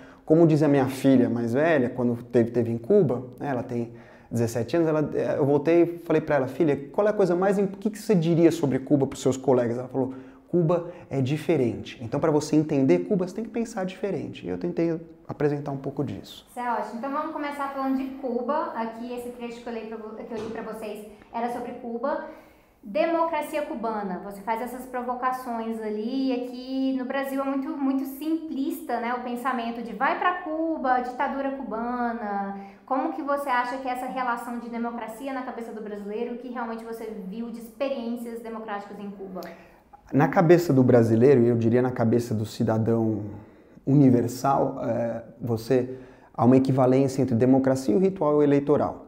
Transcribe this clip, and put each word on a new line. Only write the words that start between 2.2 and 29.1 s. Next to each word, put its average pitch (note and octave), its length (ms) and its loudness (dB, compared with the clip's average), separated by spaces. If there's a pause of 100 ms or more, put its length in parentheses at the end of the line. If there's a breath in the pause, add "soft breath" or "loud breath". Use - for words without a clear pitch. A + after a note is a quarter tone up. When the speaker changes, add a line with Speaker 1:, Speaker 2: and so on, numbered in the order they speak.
Speaker 1:
teve, A#2 300 2
teve A#2 180 0
em A#2 80 -2
Cuba, B2+ 460 2 (160)
né, C#3+ 80 -6
ela B2 160 -4
tem A#2+ 280 -6 (380 loud breath)
dezessete A#2 460 -2
anos, E3 120 4
ela, D#3 120 2 (360)
eu D3+ 80 0
voltei D3 380 4
e E3 160 0
falei D#3 240 0
pra D3+ 140 0
ela, C3 100 2
"Filha, D#3 300 2 (160)
qual G#3 120 0
é G#3+ 60 4
a - 20 0
coisa F#3+ 220 2
mais F#3+ 240 2
imp-, F#3+ 160 0
o - 40 -16
que G#3+ 120 -4
que - 80 -8
você - 160 2
diria E3 380 6
sobre C3 260 0
Cuba C3+ 300 4
pros - 120 -10
seus B2+ 160 2
colegas?" B2 400 2
Ela B2+ 120 -8
falou, C3 260 -2 (320 loud breath)
"Cuba F3 460 2 (180 loud breath)
é C3+ 100 0
diferente. C#3+ 800 0
Então, C#3 200 -4
pra D#3+ 100 2
você D3+ 240 2
entender D#3 460 4
Cuba, F#3 260 0
você - 80 -12
tem A3 80 -6
que A3+ 80 -10
pensar A3 320 -6
diferente." F3 640 -6
E - 20 -6
eu F3+ 80 -4
tentei E3+ 440 -2 (260)
apresentar C#3+ 460 -2
um C#3 60 -6
pouco C3+ 260 -6
disso. - 440 -10
Speaker 2:
Isso - 120 -12
é A#3+ 120 -4
ótimo. G#3+ 260 -6
Então, C4+ 120 -6
vamos D#4 220 -4
começar C#4 420 -6
falando C4+ 220 -2
de C4 80 -4 (140)
Cuba. B3 580 -4
Aqui, A3+ 360 -8
esse A#3+ 180 -10
trecho A#3 340 -14
que A#3+ 40 -10
eu A#3 40 -8
li A3 160 -10
pra A3 80 -10
vo-, G#3+ 180 -12
que A#3+ 180 -12
eu A3 60 -6
li G#3+ 140 -8
pra A3 100 -8
vocês G#3 440 -10 (280 loud breath)
era A#3+ 180 -4
sobre C4 200 -8
Cuba. A#3+ 520 -6 (580 loud breath)
Democracia D#4+ 800 -2
cubana. G#3+ 640 -6
Você G3+ 160 -12
faz A#3 220 -4
essas B3+ 240 -10
provocações A#3+ 960 -4
ali, A#3 460 -2
e C4 40 0
aqui C4 640 -4
no B3+ 60 -4
Brasil C4+ 380 -4
é - 20 -4
muito, C#4 320 -2
muito C4+ 300 0
simplista, D4+ 920 -6
né, A3+ 140 -4